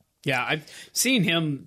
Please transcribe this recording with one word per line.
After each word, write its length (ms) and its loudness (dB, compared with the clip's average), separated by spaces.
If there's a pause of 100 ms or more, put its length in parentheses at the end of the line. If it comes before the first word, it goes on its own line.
(260)
Yeah, 200 0
I've 200 -2 (280)
seen 300 2
him 440 0